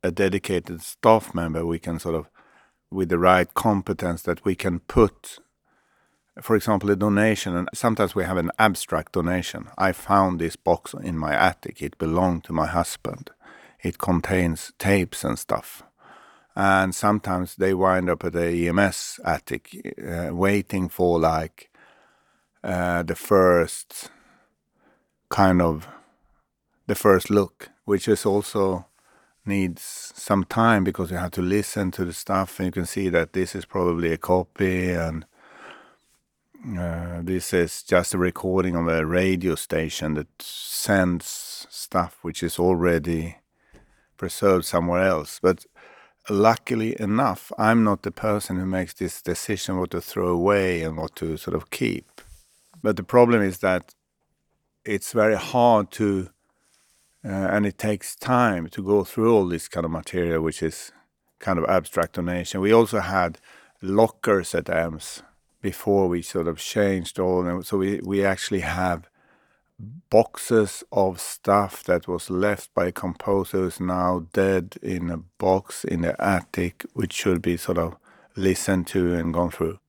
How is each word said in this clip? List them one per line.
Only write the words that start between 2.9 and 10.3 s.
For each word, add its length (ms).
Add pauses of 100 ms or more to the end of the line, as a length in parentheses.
with 180
the 80
right 360
competence, 680
that 220
we 80
can 260
put, 600 (1000)
for 140
example, 360
a 40
donation. 600
And 180
sometimes 420
we 100
have 120
an 220
abstract 540
donation. 640
"I 160
found 460